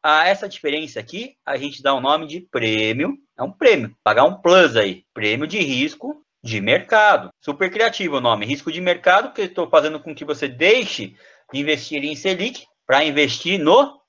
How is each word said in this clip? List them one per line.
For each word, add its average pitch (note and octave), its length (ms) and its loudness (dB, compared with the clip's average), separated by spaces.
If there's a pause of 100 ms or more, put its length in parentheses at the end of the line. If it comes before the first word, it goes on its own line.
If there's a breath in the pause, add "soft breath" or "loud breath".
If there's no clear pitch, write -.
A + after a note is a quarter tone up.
A D#3 240 4
essa G3 200 -2
diferença D#3 520 -6
aqui, A3 440 -14
a C#3 140 -6
gente C#3 240 -10
dá C#3 120 2
o B2+ 80 -2
nome D3+ 260 0
de D#3+ 120 -12
prêmio, A2+ 760 -2 (220)
é - 20 -6
um D#3+ 100 -6
prêmio, F3 520 2
pagar A2 220 4
um F#3+ 100 2
plus F3 400 4
aí, G2 280 0 (100)
prêmio A2+ 340 -2
de G3+ 120 -6
risco D3+ 640 -4 (220)
de A2+ 180 -6
mercado. F#3 680 2 (120)
Super F3+ 300 -4
criativo G3+ 460 -2
o B2 40 -2
nome, A2 240 0
risco C#3+ 260 -6
de E3 100 -10
mercado, F3+ 480 2
porque - 140 -8
eu F3+ 100 -8
tô E3 140 -4
fazendo D#3 320 2
com D#3 140 -14
que D3+ 100 -14
você D3 240 -6
deixe E3+ 680 0 (360 soft breath)
de C3+ 80 -8
investir D3 440 -4
em D3+ 120 -8
Selic F#3+ 500 -6 (200)
pra C3+ 180 2
investir D3+ 560 -2
no G#3+ 500 2